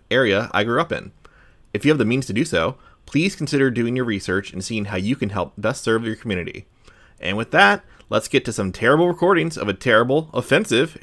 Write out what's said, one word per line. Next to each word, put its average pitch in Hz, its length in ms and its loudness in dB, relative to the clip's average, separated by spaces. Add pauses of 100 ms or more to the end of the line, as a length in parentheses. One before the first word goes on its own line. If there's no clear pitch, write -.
area 113 440 2
I 104 100 2
grew 117 180 0
up 175 100 -4
in. - 200 -8 (600)
If - 140 -2
you 147 60 6
have 156 80 2
the 113 60 4
means 127 220 0
to 101 60 -6
do 113 120 0
so, 85 320 0 (280)
please 170 300 0
consider 139 340 0
doing 120 260 -2
your 127 100 -2
research 98 480 -2
and 95 100 -8
seeing 110 220 -6
how 98 120 -6
you 101 180 -2
can 113 140 -4
help 98 260 -4
best 107 280 -4
serve 113 200 0
your 110 120 -6
community. 95 500 -8 (540)
And 95 160 -4
with 113 160 -6
that, 196 320 4 (280)
let's 107 180 0
get 131 160 2
to 117 80 -4
some 98 180 -2
terrible 147 360 2
recordings 170 500 0
of 101 100 -6
a 101 60 0
terrible, 127 600 2
offensive 139 680 0